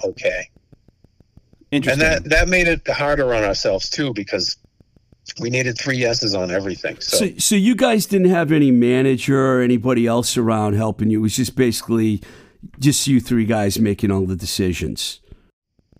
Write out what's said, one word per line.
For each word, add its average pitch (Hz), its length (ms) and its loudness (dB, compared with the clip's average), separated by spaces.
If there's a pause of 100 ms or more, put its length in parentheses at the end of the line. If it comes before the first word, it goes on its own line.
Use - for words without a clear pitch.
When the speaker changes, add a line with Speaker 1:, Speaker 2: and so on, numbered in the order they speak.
Speaker 1:
okay. 92 460 -6 (1200)
Speaker 2:
Interesting. 139 340 0
Speaker 1:
And 156 200 0
that, 143 40 -6
that 165 200 2
made 180 180 2
it 165 220 -2
harder 143 440 0
on 110 100 0
ourselves 98 460 -2
too, 143 240 -4
because 98 440 -6 (840)
we 117 100 -6
needed 123 280 -4
three 131 200 -4
yeses 113 380 -2
on 90 160 -4
everything. 95 480 -6
So. - 180 -2
Speaker 3:
So, 190 200 -2
so - 180 0
you 208 200 4
guys 220 300 2
didn't 185 240 2
have 170 220 2
any 147 200 4
manager 127 680 2
or 131 220 2
anybody 120 460 2
else 117 280 -2
around 110 380 0
helping 107 360 -2
you? 107 100 0
It - 20 -2
was 107 140 0
just 123 200 -2
basically 113 640 0 (580)
just 131 280 2
you 131 140 4
three 117 240 0
guys 104 340 0
making 104 320 0
all 95 140 0
the 92 100 -2
decisions? 90 840 -4 (800)